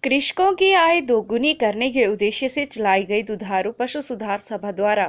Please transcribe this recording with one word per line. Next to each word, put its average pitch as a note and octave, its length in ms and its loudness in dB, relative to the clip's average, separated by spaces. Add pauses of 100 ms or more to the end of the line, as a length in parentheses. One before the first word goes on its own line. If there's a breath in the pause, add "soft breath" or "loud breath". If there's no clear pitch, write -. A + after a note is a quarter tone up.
कृषकों C#4+ 500 2
की F#4+ 200 4
आय E4+ 280 4
दोगुनी A#3+ 520 0
करने A#3 380 0
के A#3+ 140 2
उद्देश्य G#3 440 -2
से C#4+ 160 -2
चलाई G3 380 0
गई G#3 200 -2
दुधारू G3 480 -4
पशु B3+ 300 -4
सुधार G#3 380 -6
सभा G#3 320 -8
द्वारा G3+ 380 0